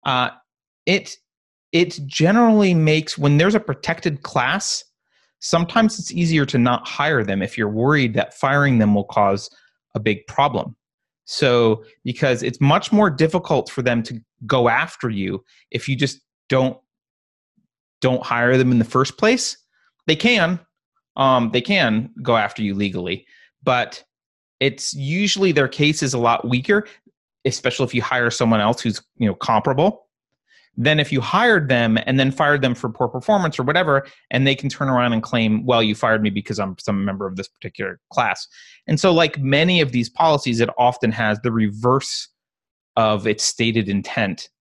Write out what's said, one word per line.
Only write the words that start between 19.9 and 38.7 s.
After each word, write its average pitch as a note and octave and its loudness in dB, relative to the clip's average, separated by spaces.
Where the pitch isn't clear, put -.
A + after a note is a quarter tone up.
They D#3+ 2
can, F3+ 2
um, B2+ 2
they B2+ 0
can B2 0
go A#2+ 2
after G#2+ -2
you G2 -2
legally, F#2+ -4
but B2 -2
it's C#3 -4
usually F#3 -2
their C3+ 2
case D3+ 0
is C3 -2
a B2+ -2
lot A#2+ 0
weaker, G3+ 0
especially B2+ -2
if A#2+ -8
you A#2+ -2
hire A#2+ 0
someone A2+ 2
else A2 0
who's, A2 -4
you A#2 0
know, G2 0
comparable, C#3 0
than D3+ 2
if C#3+ -2
you C3+ -2
hired F#3 0
them A#2 2
and C3 0
then C3+ 2
fired C#3+ 0
them B2+ 0
for A#2+ -6
poor A2+ -4
performance F3 -2
or C3 -2
whatever, D3 0
and C3 2
they C#3 2
can C3+ -6
turn C3+ -4
around B2 2
and A2+ -2
claim, A2 0
"Well, A#2+ 2
you G#2+ 0
fired A2 0
me G#2+ 0
because G2+ -6
I'm F#2+ -6
some G2+ -4
member G2 -6
of F#2 -8
this F#2+ -10
particular - -12
class." A2 -2